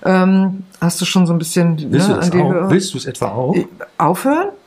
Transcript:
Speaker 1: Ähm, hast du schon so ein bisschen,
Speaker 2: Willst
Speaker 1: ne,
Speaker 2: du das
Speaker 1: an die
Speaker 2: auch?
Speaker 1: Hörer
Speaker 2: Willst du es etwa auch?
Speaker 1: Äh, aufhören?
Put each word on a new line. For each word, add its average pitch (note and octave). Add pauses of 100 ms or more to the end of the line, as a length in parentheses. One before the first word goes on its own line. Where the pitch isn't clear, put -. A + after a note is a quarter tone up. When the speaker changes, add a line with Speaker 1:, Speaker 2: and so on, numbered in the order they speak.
Speaker 1:
Ähm, F#3+ (160)
hast E3+
du F#3
schon F3+
so E3
ein E3+
bisschen, E3 (140)
Speaker 2:
Willst F#3
Speaker 1:
ne, G3+
Speaker 2:
du -
das F3+
Speaker 1:
an F3
die F3
Speaker 2:
auch? -
Speaker 1:
Hörer F3+
Speaker 2:
Willst F#3+
du C3+
es -
etwa B2
auch? B2+
Speaker 1:
Äh, F3+ (320)
aufhören? C4+ (180)